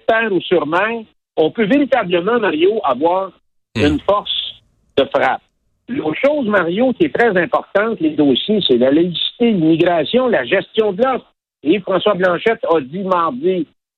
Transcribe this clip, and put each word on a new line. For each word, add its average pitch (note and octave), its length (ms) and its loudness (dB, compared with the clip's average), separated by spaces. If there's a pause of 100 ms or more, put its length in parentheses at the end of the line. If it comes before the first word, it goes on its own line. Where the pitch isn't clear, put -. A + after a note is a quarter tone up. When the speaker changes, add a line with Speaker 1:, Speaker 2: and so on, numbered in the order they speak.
Speaker 1:
terre A3+ 260 0
ou F3 100 0
sur - 260 0
mer, G#3+ 340 -2 (360)
on D#3 140 2
peut A#3 140 -2
véritablement, A#3 720 0
Mario, F#3 440 2
avoir E3+ 480 -2 (460)
Speaker 2:
Hmm. A2+ 80 2
Speaker 1:
une D3+ 160 0
force - 600 -4 (360)
de C#3 80 2
frappe. B2+ 360 -2 (480)
L'autre A#3 360 -6
chose, C#4+ 220 0
Mario, G3+ 460 0
qui - 120 0
est - 100 -2
très A3+ 220 2
importante, G3 640 -2
les D#3 120 0
dossiers, D3+ 560 0
c'est B2+ 100 4
la B2+ 140 2
laïcité, F3 600 0
l'immigration, F3 760 2
la D#3 180 0
gestion G3+ 480 -2
de G3 100 -2
l'offre. C4 280 -2 (320)
Et F3 160 2
François F#3+ 340 0
Blanchette F#3 580 0
a E3 80 4
dit C#3+ 200 -6
mardi F3 680 -2 (300)